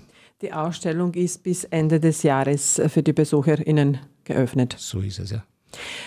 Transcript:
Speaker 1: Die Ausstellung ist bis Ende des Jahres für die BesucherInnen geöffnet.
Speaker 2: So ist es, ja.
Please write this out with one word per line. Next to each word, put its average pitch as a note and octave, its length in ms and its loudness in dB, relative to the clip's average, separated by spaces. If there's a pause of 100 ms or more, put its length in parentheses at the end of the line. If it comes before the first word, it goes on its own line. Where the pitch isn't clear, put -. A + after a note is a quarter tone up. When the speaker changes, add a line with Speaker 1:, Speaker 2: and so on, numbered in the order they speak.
(420)
Speaker 1:
Die - 120 -10
Ausstellung E3+ 640 -2
ist F3 280 -2
bis F3+ 220 -4
Ende D#3+ 340 2
des D#3 240 2
Jahres C#3 640 2
für D#3 160 2
die D#3 80 2
BesucherInnen D3 840 2 (260)
geöffnet. B2+ 560 0
Speaker 2:
So - 220 -8
ist G2 180 -6
es, F#2+ 120 -8
ja. G#2+ 120 -8 (640)